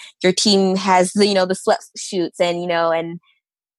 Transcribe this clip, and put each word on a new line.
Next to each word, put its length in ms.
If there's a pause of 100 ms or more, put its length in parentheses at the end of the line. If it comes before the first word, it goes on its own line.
(240)
your 100
team 420
has 380
the, 120
you 80
know, 120
the 100
sweatshoots 840
and, 220
you 60
know, 240
and 280 (600)